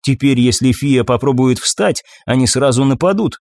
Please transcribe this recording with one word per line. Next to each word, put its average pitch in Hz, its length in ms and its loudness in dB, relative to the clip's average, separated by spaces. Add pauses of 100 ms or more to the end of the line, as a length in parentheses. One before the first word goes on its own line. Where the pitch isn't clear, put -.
Теперь, 135 380 0
если 127 320 2
Фия 131 320 0
попробует 127 560 0
встать, - 420 -2 (240)
они 127 220 0
сразу 131 360 0
нападут. 170 540 0 (100)